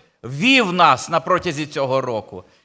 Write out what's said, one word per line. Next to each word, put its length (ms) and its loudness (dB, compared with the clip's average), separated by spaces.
вів 500 2
нас 360 4
на 100 0
протязі 460 -2
цього 360 -2
року, 420 -8